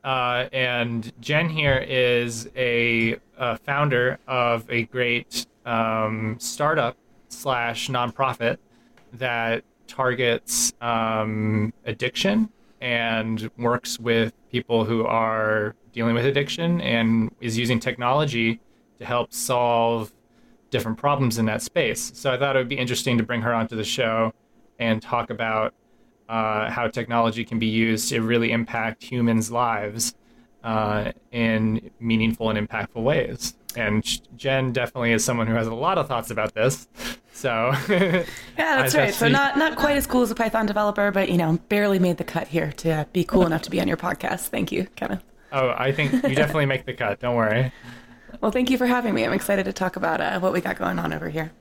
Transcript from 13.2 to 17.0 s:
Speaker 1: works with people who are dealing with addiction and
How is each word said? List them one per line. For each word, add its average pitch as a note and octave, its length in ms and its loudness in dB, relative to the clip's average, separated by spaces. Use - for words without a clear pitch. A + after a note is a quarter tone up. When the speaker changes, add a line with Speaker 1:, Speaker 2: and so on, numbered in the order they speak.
Speaker 1:
works A#2+ 420 -2
with A2+ 320 2
people A#2 340 0
who A2+ 220 0
are A2 680 0
dealing A#2 240 0
with A#2+ 100 2
addiction E3 540 0
and A2+ 500 2